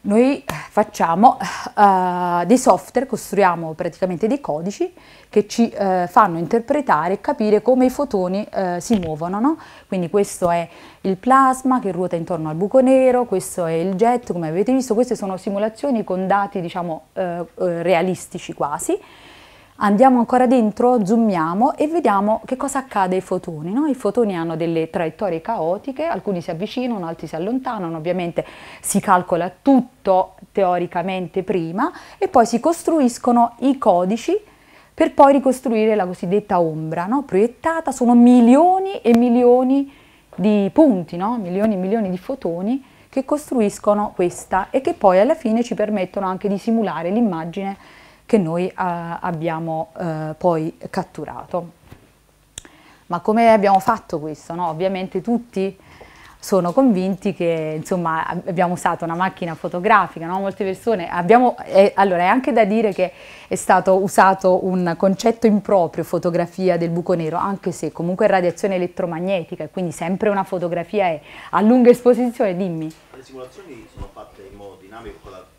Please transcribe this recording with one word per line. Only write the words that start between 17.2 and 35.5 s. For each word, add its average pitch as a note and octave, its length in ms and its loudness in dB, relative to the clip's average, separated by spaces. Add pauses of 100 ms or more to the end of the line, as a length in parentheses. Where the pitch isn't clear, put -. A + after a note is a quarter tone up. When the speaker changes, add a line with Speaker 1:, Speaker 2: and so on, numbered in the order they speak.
Speaker 1:
eh, E3+ 640 -4
realistici F3 680 -2
quasi. D#3+ 440 -4 (840)
Andiamo A#3+ 380 4
ancora B3 260 2
dentro, A#3+ 600 2
zoomiamo G3+ 720 0
e D4+ 100 0
vediamo A3 560 0
che C4 140 -6
cosa C4+ 220 -6
accade F#3+ 360 -2
ai F#3+ 60 -2
fotoni, F3 500 -8
no? C#4+ 140 0
I C#4 100 0
fotoni G#3 400 -2
hanno E3 220 -4
delle E3 320 -2
traiettorie E3+ 500 -4
caotiche, G#3 640 -6
alcuni G3 380 -4
si F3+ 100 -10
avvicinano, G3+ 560 -6
altri E3 200 -10
si E3+ 80 -12
allontanano, G3+ 600 -6
ovviamente E3+ 500 -4 (360)
si - 180 -2
calcola F3+ 500 0 (120)
tutto A#3 720 2 (160)
teoricamente F3+ 920 -2
prima F#3 500 -4 (240)
e F#4+ 100 -2
poi A#3 180 4
si A3+ 140 -2
costruiscono B3 1000 0
i C4 180 0
codici G#3+ 600 0 (560)
per D#4 200 0
poi C#4 180 8
ricostruire A#3 640 0